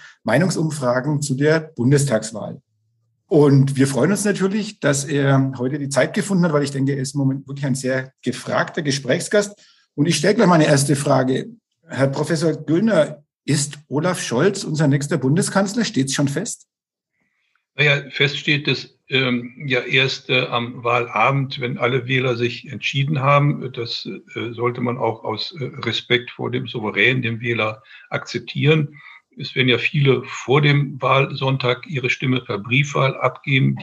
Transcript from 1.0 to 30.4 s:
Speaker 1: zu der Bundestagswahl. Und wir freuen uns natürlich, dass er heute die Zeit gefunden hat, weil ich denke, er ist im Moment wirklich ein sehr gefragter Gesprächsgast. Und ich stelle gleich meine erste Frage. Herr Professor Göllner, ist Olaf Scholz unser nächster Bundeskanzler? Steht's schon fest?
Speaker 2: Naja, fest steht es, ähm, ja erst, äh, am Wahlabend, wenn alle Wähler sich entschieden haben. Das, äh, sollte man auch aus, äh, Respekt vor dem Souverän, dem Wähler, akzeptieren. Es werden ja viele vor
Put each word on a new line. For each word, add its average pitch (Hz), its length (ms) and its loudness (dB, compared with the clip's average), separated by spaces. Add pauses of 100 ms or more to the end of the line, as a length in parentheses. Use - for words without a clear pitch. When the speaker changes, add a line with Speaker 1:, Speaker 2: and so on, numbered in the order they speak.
Speaker 1:
zu 131 140 -2
der 151 240 4
Bundestagswahl. 123 1000 0 (680)
Und 143 480 6
wir 135 100 4
freuen 135 240 0
uns 202 140 -2
natürlich, 196 560 -2
dass 143 240 0
er 135 520 2
heute 131 220 -4
die 139 100 -6
Zeit 139 260 0
gefunden 190 300 0
hat, 165 80 2
weil 147 120 2
ich 139 80 -4
denke, 135 240 -2
er 135 40 -4
ist 135 140 -6
im 143 60 -2
Moment 135 260 -2
wirklich 139 180 -10
ein 127 120 -2
sehr 131 360 -4 (100)
gefragter 127 600 -4
Gesprächsgast. 175 760 0 (380)
Und 147 120 2
ich 156 100 2
stelle 180 180 2
gleich 208 140 6
meine 160 180 6
erste 143 300 4
Frage. 131 540 0 (360)
Herr 131 220 0
Professor 151 440 0
Göllner, 170 680 0 (220)
ist 139 420 -2
Olaf 175 340 -2
Scholz 185 440 0
unser 156 240 0
nächster 139 280 0
Bundeskanzler? 196 680 0
Steht's 135 280 -2
schon 143 140 0
fest? 160 400 -6 (1120)
Speaker 2:
Naja, 143 340 2
fest 143 260 0
steht 147 300 0
es, - 300 -4 (120)
ähm, 123 580 -2
ja 123 140 0
erst, 131 480 0
äh, 127 180 2
am 120 380 -6
Wahlabend, 123 760 0
wenn 120 180 -6
alle 120 280 -2
Wähler 127 300 0
sich 120 340 -4
entschieden 139 500 -2
haben. 143 520 2
Das, - 340 -8
äh, 113 460 -10
sollte 120 280 -4
man 120 180 -2
auch 113 260 -4
aus, 110 340 -6
äh, 131 60 -6 (180)
Respekt 120 480 -2
vor 120 200 -8
dem 127 180 -6
Souverän, 113 540 0
dem 113 180 -6
Wähler, 113 420 -4 (280)
akzeptieren. 143 880 0 (360)
Es - 200 -12
werden 127 120 2
ja 117 100 4
viele 139 460 2
vor - 360 0